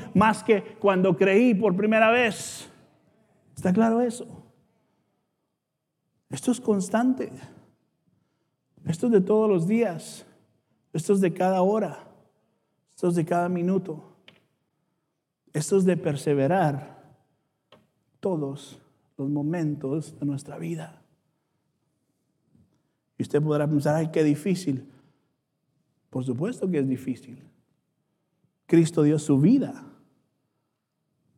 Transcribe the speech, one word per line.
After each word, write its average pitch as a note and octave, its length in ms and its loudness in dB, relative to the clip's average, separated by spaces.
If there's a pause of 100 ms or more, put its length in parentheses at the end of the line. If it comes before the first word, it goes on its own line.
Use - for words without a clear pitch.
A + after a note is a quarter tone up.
(140)
más G#3 300 2
que G3+ 180 4 (160)
cuando F#3+ 380 2
creí G3+ 360 4
por G3 240 0
primera A3 340 4
vez". A#3 600 -2 (840)
¿Está F#3 160 -2
claro A3+ 280 2
eso? A#3+ 260 -4 (2000)
Esto C#3+ 220 -2
es A#3 80 -8
constante. A3 720 -2 (1500)
Esto - 220 -4
es A#3 60 2
de G3+ 80 6
todos G#3+ 280 2
los F3 180 2
días. G3+ 580 -4 (680)
Esto E3 200 -2
es G3 80 2
de F3+ 120 2
cada F#3 300 0
hora. G3 420 -2 (920)
Esto - 140 -2
es F3 80 2
de E3+ 80 0
cada F3 240 0
minuto. F3+ 640 -4 (1400)
Esto D#3 260 0
es F#3+ 60 2
de F3+ 120 2
perseverar C#3+ 1040 -2 (1160)
todos D#3 580 -6 (380)
los C#3 120 -6
momentos D3 920 -4
de C#3+ 80 -6
nuestra C#3+ 320 -8
vida. E3 420 -12 (2250)
Y - 60 -4
usted D3 180 -2
podrá D3+ 260 0
pensar, D3+ 300 0
"Ay, D#3+ 120 -2
qué D#3+ 140 2
difícil". D3 600 0 (1300)
Por B2+ 140 -8
supuesto D#3+ 440 -4
que E3 120 0
es C3+ 80 0
difícil. B2 540 -8 (1200)
Cristo E3 380 4
dio D3+ 140 4
su D3 200 2
vida G#3+ 460 2 (1500)